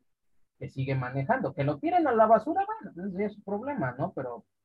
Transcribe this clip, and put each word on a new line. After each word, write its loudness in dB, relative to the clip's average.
que -12
sigue -4
manejando. -2
Que -2
lo 0
tiren 2
a 4
la 6
basura, 4
bueno, -8
ese -2
es -4
su -20
problema, -4
¿no? -2
Pero, -8